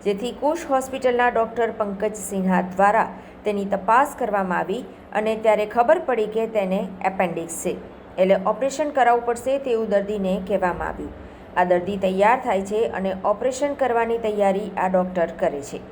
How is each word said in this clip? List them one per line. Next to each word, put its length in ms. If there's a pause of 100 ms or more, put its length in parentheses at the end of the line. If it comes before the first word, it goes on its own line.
જેથી 280
કુશ 260 (120)
હોસ્પિટલના 580
ડૉક્ટર 420
પંકજ 460
સિન્હા 440
દ્વારા 580 (260)
તેની 200
તપાસ 540
કરવામાં 400
આવી 260 (280)
અને 240
ત્યારે 300
ખબર 320
પડી 280
કે 200
તેને 420 (160)
એપેન્ડિક્સ 480
છે, 240 (420)
એટલે 180 (100)
ઓપરેશન 440
કરાવવું 360
પડશે 320
તેવું 300
દર્દીને 580
કહેવામાં 420
આવ્યું. 220 (460)
આ 80
દર્દી 320
તૈયાર 480
થાય 180
છે 260
અને 360
ઓપરેશન 500
કરવાની 440
તૈયારી 580
આ 120
ડૉક્ટર 400 (100)
કરે 220
છે. 200 (100)